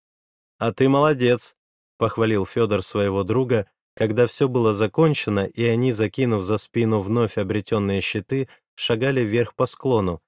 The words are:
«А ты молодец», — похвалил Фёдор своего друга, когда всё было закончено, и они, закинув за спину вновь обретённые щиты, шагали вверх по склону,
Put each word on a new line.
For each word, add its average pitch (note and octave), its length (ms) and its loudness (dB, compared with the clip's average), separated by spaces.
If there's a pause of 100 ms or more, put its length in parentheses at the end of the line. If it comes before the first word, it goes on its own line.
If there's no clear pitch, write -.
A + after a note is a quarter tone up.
(580)
«А A2+ 140 -2
ты C3 160 2
молодец», — C3+ 680 2 (400)
похвалил A2 480 0
Фёдор G#2 380 0
своего G2 420 -2
друга, A#2 420 0 (300)
когда A2 300 2
всё - 200 0
было A#2+ 260 2
закончено, G#2+ 720 0
и A#2 200 -4
они, A#2+ 260 2
закинув G#2+ 520 0
за G#2 140 -2
спину A2 440 0
вновь A2 360 -2
обретённые G2+ 640 -2
щиты, B2+ 480 -4 (280)
шагали B2+ 500 -2
вверх A2+ 300 -2
по B2+ 100 0
склону, G2 640 -2